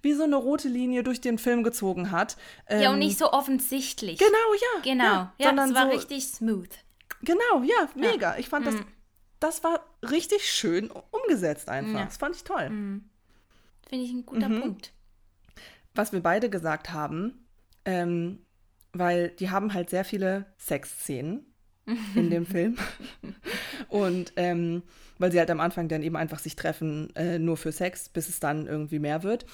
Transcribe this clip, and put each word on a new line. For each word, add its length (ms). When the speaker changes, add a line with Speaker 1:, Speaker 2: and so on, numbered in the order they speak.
Speaker 1:
wie 120
so 100
eine 120
rote 320
Linie 360
durch 180
den 160
Film 260
gezogen 480
hat. 240
Speaker 2:
Ja, 200
und 60
Speaker 1:
Ähm, 40
Speaker 2:
nicht 180
so 140
offensichtlich. 880
Speaker 1:
Genau, 100
ja, 540
Speaker 2:
Genau, 220
Speaker 1:
ja, 320
Speaker 2:
ja, 100
Speaker 1:
sondern 220
Speaker 2:
es 60
war 100
Speaker 1:
so 60
Speaker 2:
richtig 360
smooth. 420
Speaker 1:
Genau, 420
ja, 320
Speaker 2:
Ja. 160
Speaker 1:
mega. 260
Ich 120
fand 180
das 80
Speaker 2:
Mhm. 100
Speaker 1:
das 220
war 200
richtig 400
schön 400
umgesetzt 560
einfach. 320
Speaker 2:
Ja. 60
Speaker 1:
Das 100
fand 180
ich 120
toll. 240
Speaker 2:
Mhm. 400
Finde 160
ich 80
ein 120
guter 220
Speaker 1:
Mhm. 140
Speaker 2:
Punkt. 320
Speaker 1:
Was 200
wir 100
beide 260
gesagt 440
haben, 520
ähm, 560
weil 380
die 180
haben 240
halt 160
sehr 160
viele 400
Sexszenen 880
Speaker 2:
<laughs> 280
Speaker 1:
in 140
dem 160
Film. 320
Und, 480
ähm, 460
weil 160
sie 60
halt 120
am 80
Anfang 300
dann 140
eben 120
einfach 240
sich 160
treffen, 640
äh, 200
nur 200
für 160
Sex, 340
bis 220
es 100
dann 260
irgendwie 340
mehr 240
wird. 300